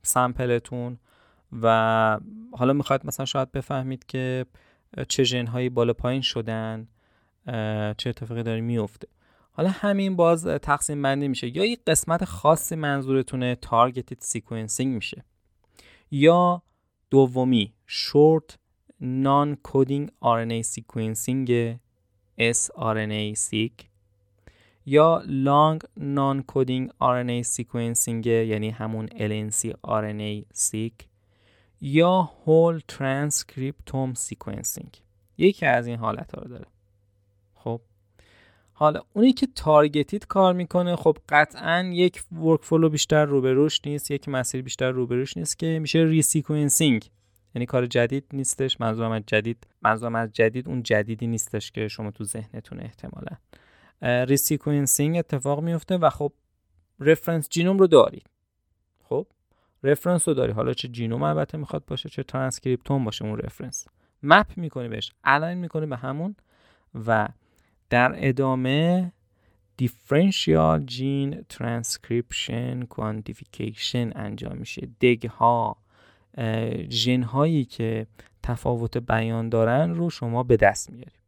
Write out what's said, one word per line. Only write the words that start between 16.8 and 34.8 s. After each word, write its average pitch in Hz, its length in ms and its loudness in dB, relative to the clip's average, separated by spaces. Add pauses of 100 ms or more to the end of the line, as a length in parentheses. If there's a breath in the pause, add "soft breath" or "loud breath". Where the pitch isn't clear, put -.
دومی 127 640 4 (140)
شورت - 720 2 (420)
نان 139 600 0
کدینگ 139 480 0 (100)
آر 117 180 2
ان 113 120 -4
اِی 113 120 -4
سیکوئنسینگ، 117 1160 -4 (600)
اس 117 320 0
آر 113 280 -2
ان 107 120 -4
اِی 107 240 -4
سیک، 110 380 -4 (1120 soft breath)
یا 156 400 6
لانگ 143 540 2 (160)
نان 139 500 -2
کدینگ 127 520 -2
آر 127 180 2
ان 123 140 -4
اِی 120 120 -2
سیکوئنسینگ، 117 840 -4
یعنی 110 440 0
همون 110 460 -8
ال 107 160 -4
ان 107 180 -6
سی - 320 -4
آر 110 220 -2
ان 107 160 -8
اِی 104 320 -8
سیک، 110 420 -4 (840)
یا 165 400 4
هول 165 680 2
ترانسکریپتوم 135 1300 -4
سیکوئنسینگ. - 760 -10 (460)